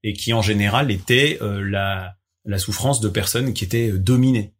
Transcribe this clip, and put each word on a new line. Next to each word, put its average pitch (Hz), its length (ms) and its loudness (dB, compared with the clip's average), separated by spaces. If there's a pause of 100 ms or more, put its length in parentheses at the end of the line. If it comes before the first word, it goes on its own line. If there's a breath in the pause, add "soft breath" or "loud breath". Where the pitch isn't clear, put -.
et 107 120 -2
qui - 180 -4
en 117 80 2
général 107 500 2
était, 123 520 2
euh, 101 180 -4
la, 98 560 -4 (300)
la 101 120 -4
souffrance 110 420 -2
de 107 100 0
personnes 113 420 -2
qui - 120 -4
étaient, 117 260 -2
euh, 95 80 -2
dominées. 123 600 2